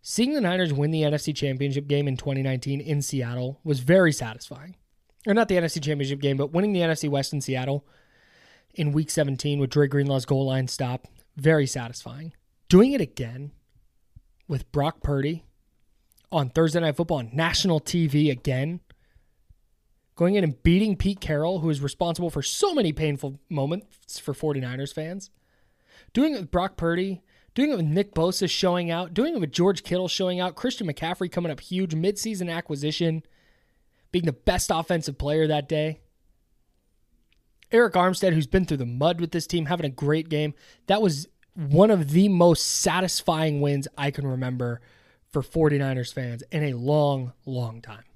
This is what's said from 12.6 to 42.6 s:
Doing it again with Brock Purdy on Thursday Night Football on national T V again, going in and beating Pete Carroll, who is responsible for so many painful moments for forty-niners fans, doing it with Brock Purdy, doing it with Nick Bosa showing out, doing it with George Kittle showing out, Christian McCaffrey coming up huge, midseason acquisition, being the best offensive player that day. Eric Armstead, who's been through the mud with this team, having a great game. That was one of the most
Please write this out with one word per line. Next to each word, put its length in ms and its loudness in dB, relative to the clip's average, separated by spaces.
Doing 240 8
it 80 0
again 520 -8
with 240 -4
Brock 280 -2
Purdy 440 -2
on 200 0
Thursday 320 2
Night 160 0
Football 220 0
on 120 -8
national 480 2
T 280 0
V 220 4
again, 520 -4
going 200 2
in 80 4
and 200 -2
beating 340 4
Pete 240 -2
Carroll, 380 -2
who 100 -2
is 100 0
responsible 500 -4
for 120 -4
so 320 -2
many 180 2
painful 560 -4
moments 720 -6
for 140 -6
forty-niners 580 -6
fans, 380 -10
doing 220 2
it 80 -6
with 100 -10
Brock 240 -2
Purdy, 460 -2
doing 180 2
it 60 -2
with 80 0
Nick 280 0
Bosa 360 0
showing 420 0
out, 220 -6
doing 220 0
it 40 -2
with 120 -2
George 320 2
Kittle 240 -2
showing 320 -2
out, 160 -4
Christian 320 -4
McCaffrey 440 -4
coming 200 -2
up 100 -10
huge, 320 -4
midseason 580 -2
acquisition, 720 -2
being 140 0
the 80 0
best 400 0
offensive 440 -2
player 300 2
that 220 0
day. 320 -2
Eric 220 6
Armstead, 400 4
who's 140 2
been 180 2
through 120 -2
the 80 -4
mud 360 0
with 100 -4
this 140 -4
team, 220 -2
having 180 -2
a 40 -2
great 380 -2
game. 280 -2
That 160 2
was 240 0
one 380 6
of 200 2
the 180 6
most 360 6